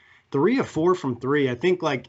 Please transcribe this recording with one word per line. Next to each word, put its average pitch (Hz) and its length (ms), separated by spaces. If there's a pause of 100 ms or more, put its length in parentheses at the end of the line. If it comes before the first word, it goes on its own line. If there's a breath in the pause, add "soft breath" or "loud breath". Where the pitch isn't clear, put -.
(320 loud breath)
Three 185 260
of - 100
four 175 280
from 120 240
three. 139 280
I 123 60
think, 180 300
like, 139 240